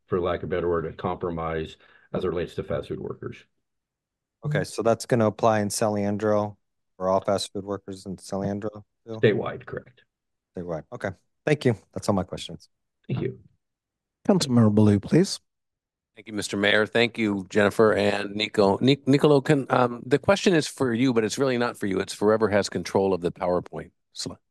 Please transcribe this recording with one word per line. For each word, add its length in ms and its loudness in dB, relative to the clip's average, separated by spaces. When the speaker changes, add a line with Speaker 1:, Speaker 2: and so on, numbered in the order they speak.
Speaker 1:
for 140 -2
lack 200 -2
of 60 -12
a 20 -8
better 220 -2
word, 160 -2
a 80 -8
compromise 840 -6
as 100 -4
it 40 -2
relates 280 -4
to 80 -6
fast 260 -6
food 100 -8
workers. 380 -12
Speaker 2:
Okay, 180 -2
so 200 -6
that's 240 0
gonna 180 2
apply 360 2
in 100 -4
San 220 -2
Leandro 640 -2
for 120 -2
all 100 2
fast 320 -2
food 140 -8
workers 400 -10
in 140 -10
San 200 -8
Leandro 460 -8
too? 80 -12
Speaker 1:
Statewide, 500 0
correct. 380 -16
Speaker 2:
Statewide. 280 -8
Okay. 160 -8
Thank 180 0
you. 100 2
That's 160 -12
all 60 2
my 80 0
questions. 460 -14
Speaker 1:
Thank 140 -6
you. 180 -8
Speaker 3:
Councilmember 460 4
Baloo, 260 6
please. 400 0
Speaker 4:
Thank 120 -20
you, 60 -12
Mister 220 -4
Mayor. 300 2
Thank 320 0
you, 320 -2
Jennifer 440 4
and 420 0
Nico. 440 2
Nic-, 260 2
Nicolo, 360 4
can, 280 2
um, 360 0
the 120 0
question 360 2
is 120 2
for 280 -4
you, 200 2
but 120 2
it's 120 -4
really 200 0
not 180 -2
for 120 -6
you. 120 -2
It's 180 -8
whoever 300 2
has 220 0
control 440 -2
of 60 0
the 140 -4
PowerPoint 580 -4
slide. 240 -12